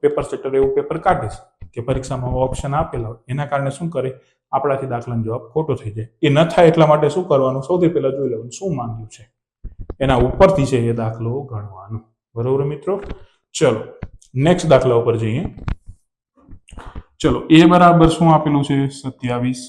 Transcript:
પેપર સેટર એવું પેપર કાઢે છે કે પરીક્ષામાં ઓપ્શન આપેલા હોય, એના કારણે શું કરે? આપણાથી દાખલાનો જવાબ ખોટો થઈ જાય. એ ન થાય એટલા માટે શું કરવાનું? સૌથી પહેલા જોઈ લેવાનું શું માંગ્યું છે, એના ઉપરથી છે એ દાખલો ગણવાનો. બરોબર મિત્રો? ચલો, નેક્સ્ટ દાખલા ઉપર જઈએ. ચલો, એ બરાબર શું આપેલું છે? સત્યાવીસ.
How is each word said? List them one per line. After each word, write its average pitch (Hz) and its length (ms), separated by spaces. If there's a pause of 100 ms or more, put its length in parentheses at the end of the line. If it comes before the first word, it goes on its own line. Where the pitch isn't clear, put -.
પેપર 147 220
સેટર 135 320
એવું 135 200
પેપર 143 220
કાઢે 143 300
છે - 460
કે 120 80
પરીક્ષામાં 127 520
ઓપ્શન 131 400
આપેલા 143 340
હોય, 117 200
એના 151 180
કારણે 139 260
શું 165 180
કરે? 127 220 (400)
આપણાથી 135 360
દાખલાનો 117 360
જવાબ 110 200 (100)
ખોટો 156 220
થઈ 110 160
જાય. 110 160 (140)
એ - 80
ન 143 140
થાય - 240
એટલા 160 200
માટે 151 220
શું 180 180
કરવાનું? 131 360
સૌથી 175 260
પહેલા 139 200
જોઈ 135 200
લેવાનું 117 220
શું 190 240
માંગ્યું 113 400
છે, 113 80 (760)
એના 135 280
ઉપરથી 156 380
છે 123 120 (120)
એ 117 40
દાખલો 113 380 (180)
ગણવાનો. 101 500 (360)
બરોબર 131 300
મિત્રો? 151 280 (600)
ચલો, 120 260 (520)
નેક્સ્ટ 165 360
દાખલા 127 260
ઉપર 117 220
જઈએ. 113 260 (1800)
ચલો, 131 180 (100)
એ 160 160
બરાબર 170 440
શું 165 240
આપેલું 151 300
છે? 139 140 (120)
સત્યાવીસ. 127 800